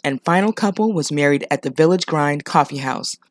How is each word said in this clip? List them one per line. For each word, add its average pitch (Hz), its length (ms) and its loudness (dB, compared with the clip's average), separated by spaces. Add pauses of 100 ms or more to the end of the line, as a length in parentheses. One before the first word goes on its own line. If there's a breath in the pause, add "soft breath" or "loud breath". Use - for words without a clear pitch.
and 135 220 -4
final 190 260 2
couple 214 400 0
was 156 220 -2
married 143 360 2
at 143 120 -2
the 139 80 -6
Village 165 360 2
Grind 147 380 -2
Coffee 143 360 0
House, - 360 -6 (160)